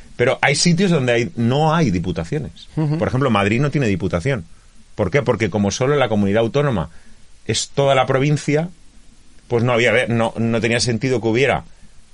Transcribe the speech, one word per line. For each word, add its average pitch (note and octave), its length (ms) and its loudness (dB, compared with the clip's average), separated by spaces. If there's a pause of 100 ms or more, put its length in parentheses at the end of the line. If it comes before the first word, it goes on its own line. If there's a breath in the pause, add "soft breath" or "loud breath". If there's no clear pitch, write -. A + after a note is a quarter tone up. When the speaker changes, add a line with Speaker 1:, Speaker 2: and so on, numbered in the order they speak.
(160 soft breath)
Speaker 1:
Pero B2 260 0
hay C#3 140 2
sitios E3+ 340 2
donde C3 240 2
hay, A#2 220 0
no C#3 400 2
hay D#3 160 2
diputaciones. E2+ 840 -4
Speaker 2:
Ujú. D3+ 220 -2
Speaker 1:
Por F#3 100 0
ejemplo, C3 220 0
Madrid G#2+ 320 2
no D3 80 0
tiene C#3+ 180 0
diputación. F#2 580 -2 (500 soft breath)
¿Por F#2+ 160 -2
qué? C#3+ 100 2
Porque A2+ 300 0
como G2+ 180 0
solo B2+ 260 0
la C3 140 0
comunidad G#2 320 2
autónoma A#2 480 -2 (560 soft breath)
es - 240 -4
toda C#3 240 2
la C3 140 2
provincia, D3 640 0 (800)
pues A#2 160 0
no B2 100 2
había, A#2 340 2
no, A2+ 300 0
no A2+ 220 0
tenía A#2 200 0
sentido A#2+ 420 -2
que A2 60 -2
hubiera A2+ 380 2 (480 soft breath)